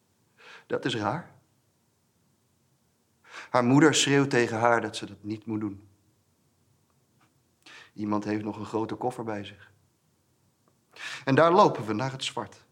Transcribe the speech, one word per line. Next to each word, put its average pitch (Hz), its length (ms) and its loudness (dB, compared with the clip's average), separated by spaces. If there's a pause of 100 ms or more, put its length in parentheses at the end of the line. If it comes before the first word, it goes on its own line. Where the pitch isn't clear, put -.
(680)
Dat 123 180 -6
is 120 120 -4
raar. 110 380 -6 (2250)
Haar 123 140 2
moeder 139 300 6
schreeuwt 139 360 2
tegen 117 280 2
haar 117 220 4
dat 107 160 -6
ze 110 100 -10
dat 98 160 -20
niet 110 240 -10
moet 107 140 -4
doen. 98 280 -8 (2000)
Iemand 104 320 -4
heeft 107 200 -4
nog 104 120 -8
een 107 80 -12
grote 113 300 -6
koffer 120 300 -6
bij 104 200 -8
zich. - 280 -20 (1500)
En 135 100 2
daar 160 180 8
lopen 175 340 4
we 110 60 -4
naar 123 200 -4
het 131 120 -12
zwart. - 460 -10